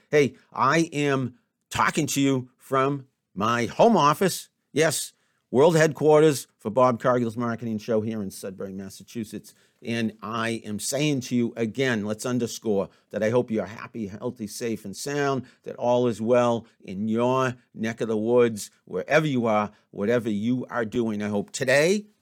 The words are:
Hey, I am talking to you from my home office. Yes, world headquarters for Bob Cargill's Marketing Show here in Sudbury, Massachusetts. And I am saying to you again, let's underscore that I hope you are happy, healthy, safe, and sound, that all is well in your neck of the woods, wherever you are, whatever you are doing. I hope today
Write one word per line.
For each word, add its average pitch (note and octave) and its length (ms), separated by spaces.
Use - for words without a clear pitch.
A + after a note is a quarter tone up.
Hey, D3 240
I D3+ 400
am C#3 440
talking D3 380
to C#3 120
you C3+ 380
from C3+ 480
my A2+ 340
home G#3+ 280
office. D#3 540
Yes, D3+ 400
world D#3 260
headquarters D3+ 680
for - 120
Bob B2+ 320
Cargill's B2 360
Marketing A#2 400
Show A2 240
here A2 200
in G2 80
Sudbury, G2 440
Massachusetts. G2 800
And A2+ 400
I A2+ 440
am G#2 120
saying C#3+ 440
to B2 160
you A#2 180
again, A#2 480
let's G#2 220
underscore A2 640
that G#2+ 120
I A2 60
hope A#2+ 200
you G#2+ 120
are F#2 40
happy, A2 420
healthy, G#2+ 380
safe, A2+ 380
and G2 100
sound, C#3 520
that - 140
all B2 300
is A2 140
well A#2+ 460
in G2 240
your B2 480
neck A2 280
of A#2 80
the A2 80
woods, A#2 540
wherever C#3 420
you B2+ 200
are, G#2 260
whatever G#2+ 380
you A2+ 400
are A#2+ 140
doing. A2 400
I G#2 60
hope G#2 220
today D3+ 560